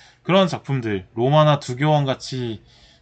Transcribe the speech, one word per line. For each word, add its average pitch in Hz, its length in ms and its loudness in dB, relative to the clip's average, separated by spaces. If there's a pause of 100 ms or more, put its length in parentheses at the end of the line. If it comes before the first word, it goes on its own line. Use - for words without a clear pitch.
(220)
그런 190 240 2
작품들, 117 680 -4
로마나 143 440 4
두교황 143 460 -2
같이 123 580 -6 (400)